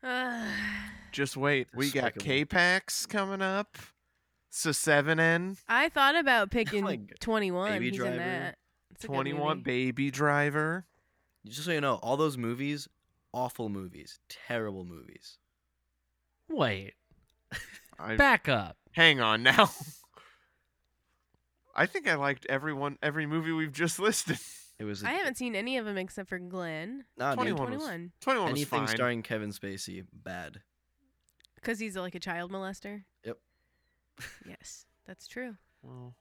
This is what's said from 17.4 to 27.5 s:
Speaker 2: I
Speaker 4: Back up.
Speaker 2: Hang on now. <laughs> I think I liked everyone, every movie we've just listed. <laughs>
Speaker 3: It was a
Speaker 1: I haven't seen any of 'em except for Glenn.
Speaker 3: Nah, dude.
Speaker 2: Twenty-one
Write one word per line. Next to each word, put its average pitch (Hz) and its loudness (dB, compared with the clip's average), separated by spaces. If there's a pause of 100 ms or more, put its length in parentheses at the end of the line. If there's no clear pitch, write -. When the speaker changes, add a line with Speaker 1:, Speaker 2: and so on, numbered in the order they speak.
Speaker 2:
I - -4
Speaker 4:
Back 269 6
up. 104 0 (160)
Speaker 2:
Hang 160 8
on 110 4
now. - 8
<laughs> - -14 (2000)
I 160 4
think 302 -4
I 165 4
liked 139 -2
everyone, 139 -2
every 151 0
movie 160 0
we've 156 -2
just 165 0
listed. 190 0
<laughs> - -16 (300)
Speaker 3:
It 107 -8
was 101 -6
a 226 -2
Speaker 1:
I 247 -2
haven't 330 -2
seen 240 -4
any 247 -2
of 220 -2
'em 202 -4
except 190 -8
for 185 -4
Glenn. 180 -8 (120)
Speaker 3:
Nah, 139 0
dude. 135 0
Speaker 2:
Twenty-one 160 0